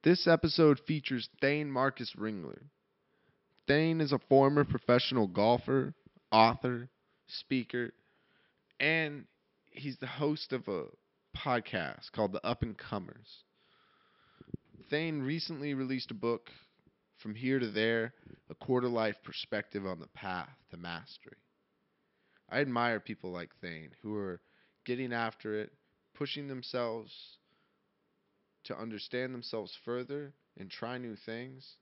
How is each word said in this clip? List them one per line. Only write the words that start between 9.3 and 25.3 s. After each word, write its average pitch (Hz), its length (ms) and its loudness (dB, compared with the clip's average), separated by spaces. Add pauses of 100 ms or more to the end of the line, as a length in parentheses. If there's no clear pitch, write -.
he's 139 280 -8
the 131 80 -8
host 147 440 -2
of 131 160 -4
a 85 200 -4 (500)
podcast 107 760 -4
called 104 200 2
The - 120 -6
Up 120 180 0
and 110 140 -6
Comers. - 680 -12 (1400)
Thane 151 320 -2
recently 147 520 -4
released 131 380 -4
a 117 40 -8
book, 117 340 -4 (720)
From 107 100 -8
Here 127 260 0
to 117 120 -2
There, 113 420 0 (360)
A - 60 -14
Quarter 123 340 0
Life 110 340 0
Perspective - 640 -6
on 90 160 -6
the - 60 -16
Path 90 420 -8 (220)
to - 40 -18
Mastery. 85 600 -14 (1120)
I 127 100 2
admire 120 380 2
people 95 320 -10
like 87 200 -8 (100)
Thane 80 300 -12 (100)
who 107 140 -8
are 95 260 -6 (420)
getting 123 300 -4
after 110 460 -4